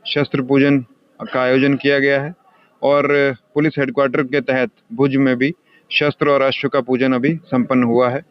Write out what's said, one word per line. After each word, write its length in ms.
शस्त्र 360
पूजन 360
का 200
आयोजन 320
किया 240
गया 240
है 120
और 260
पुलिस 240
हेडक्वार्टर 440
के 180
तहत 300
भुज 240
में 200
भी 160
शस्त्र 360
और 140
अश्व 260
का 120
पूजन 320
अभी 220
संपन्न 480
हुआ 280
है। 200